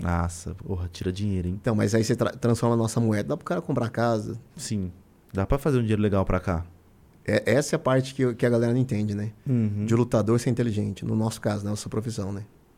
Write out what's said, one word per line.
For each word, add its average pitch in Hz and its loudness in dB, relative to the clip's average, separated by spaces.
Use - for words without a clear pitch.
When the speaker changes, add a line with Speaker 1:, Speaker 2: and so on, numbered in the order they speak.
Speaker 1:
Nossa, 85 -2
porra, 87 -6
tira 92 -4
dinheiro, 95 -2
hein? 95 -4
Speaker 2:
Então, 117 0
mas 107 2
aí 113 4
você 117 0
tra-, 117 0
transforma 117 2
a 117 2
nossa 113 0
moeda, 107 2
dá 151 -2
pro - -8
cara 175 -2
comprar 123 -2
casa. 117 0
Speaker 1:
Sim, 95 -4
dá 95 0
pra 139 2
fazer 139 2
um 120 2
dinheiro 107 2
legal 98 4
pra 90 0
cá. 85 -2
Speaker 2:
É, 104 2
essa 147 2
é - 2
a - 2
parte 131 0
que, 123 0
que 120 -4
a 120 4
galera 117 4
não 127 2
entende, 107 0
né? 107 -4
Speaker 1:
Uhum. 107 0
Speaker 2:
De 113 2
lutador 117 4
ser 135 0
inteligente, 107 -2
no 113 -2
nosso 110 0
caso, 104 -2
na 104 -4
nossa 104 -6
profissão, 107 -4
né? 101 -8